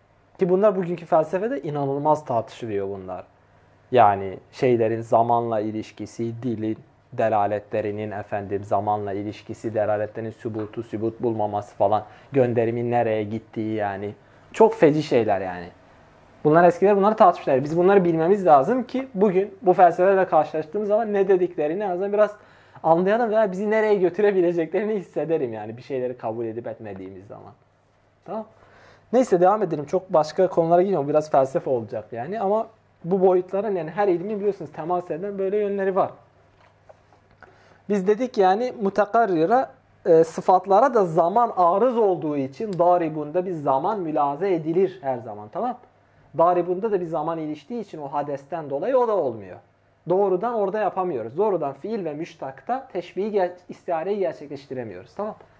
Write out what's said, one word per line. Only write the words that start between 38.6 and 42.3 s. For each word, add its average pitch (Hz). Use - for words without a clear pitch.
mutakarrira, 196
e, 165
sıfatlara 190
da 208
zaman 180
arız 196
olduğu 160